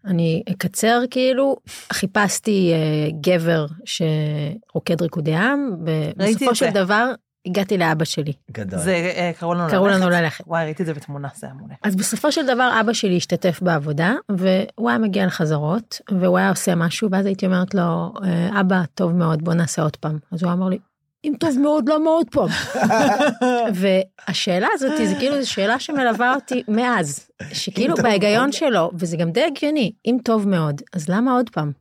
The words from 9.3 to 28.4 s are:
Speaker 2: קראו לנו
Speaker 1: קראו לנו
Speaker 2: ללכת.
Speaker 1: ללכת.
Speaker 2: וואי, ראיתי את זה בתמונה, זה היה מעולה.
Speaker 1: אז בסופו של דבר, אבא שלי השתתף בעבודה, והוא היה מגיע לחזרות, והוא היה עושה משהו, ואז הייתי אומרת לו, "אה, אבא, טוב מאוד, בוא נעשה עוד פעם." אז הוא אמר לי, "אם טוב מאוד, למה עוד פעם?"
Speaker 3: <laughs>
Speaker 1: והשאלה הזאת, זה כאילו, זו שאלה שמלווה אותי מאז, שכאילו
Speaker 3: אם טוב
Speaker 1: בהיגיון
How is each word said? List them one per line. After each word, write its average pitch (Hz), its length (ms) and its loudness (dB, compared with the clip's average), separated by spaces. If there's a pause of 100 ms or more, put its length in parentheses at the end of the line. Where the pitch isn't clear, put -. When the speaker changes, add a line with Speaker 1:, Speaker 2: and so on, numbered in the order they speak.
Speaker 2:
קראו 175 160 -2
לנו 175 160 0
Speaker 1:
קראו 196 180 4
לנו 190 200 4
Speaker 2:
ללכת. 175 140 4
Speaker 1:
ללכת. - 240 -4
Speaker 2:
וואי, 165 180 -2
ראיתי 156 180 -6
את 165 40 0
זה 160 80 -4
בתמונה, 143 400 -10
זה - 120 -14
היה 131 80 -14
מעולה. 139 280 -16
Speaker 1:
אז 190 140 0
בסופו 226 360 0
של 311 140 0
דבר, 247 340 2
אבא 220 120 2
שלי 190 240 0
השתתף 175 460 0
בעבודה, 160 520 0 (140)
והוא 190 600 0
היה 240 100 2
מגיע 196 280 0
לחזרות, 156 760 -2 (200)
והוא 180 180 4
היה 190 120 4
עושה 185 240 0
משהו, 170 360 0
ואז 190 160 0
הייתי 196 200 -2
אומרת 185 280 0
לו, 180 80 2 (420)
"אה, 180 360 0
אבא, 185 220 2 (120)
טוב 175 180 0
מאוד, 165 320 0
בוא 170 100 0
נעשה 170 280 0
עוד 151 140 -2
פעם." 156 220 -6 (140)
אז 170 100 -6
הוא 175 100 0
אמר 185 160 0
לי, 185 100 -2 (460)
"אם 294 160 -2
טוב 294 180 0
מאוד, 294 300 2
למה 311 220 2
עוד 330 200 2
פעם?" 208 180 2 (640)
Speaker 3:
<laughs> 240 640 0 (500)
Speaker 1:
והשאלה 185 460 0
הזאת, 294 220 -2 (120)
זה 294 100 0
כאילו, 277 240 0
זו 220 80 -4
שאלה 220 300 0
שמלווה 247 540 0
אותי 254 340 -4
מאז, 214 600 0 (240)
שכאילו 240 380 -2
Speaker 3:
אם 320 60 2
טוב - 80 0
Speaker 1:
בהיגיון 208 400 4